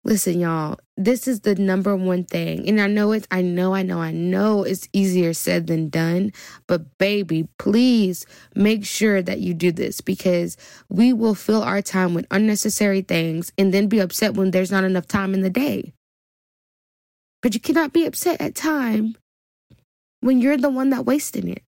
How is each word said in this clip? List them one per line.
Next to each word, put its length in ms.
listen, 360
y'all, 380
this 320
is 140
the 140
number 380
one 300
thing. 460
And 100
I 80
know 240
it's, 180
I 120
know, 340
I 80
know, 160
I 120
know 520
it's 300
easier 400
said 340
than 220
done. 420
But 320
baby, 520
please 640
make 300
sure 360
that 200
you 120
do 200
this 260
because 560
we 240
will 240
fill 260
our 200
time 320
with 180
unnecessary 680
things 560
and 160
then 140
be 120
upset 340
when 180
there's 200
not 140
enough 240
time 240
in 80
the 80
day. 420
But 120
you 60
cannot 320
be 140
upset 340
at 160
time 640
when 180
you're 180
the 120
one 220
that 140
wasting 440
it. 240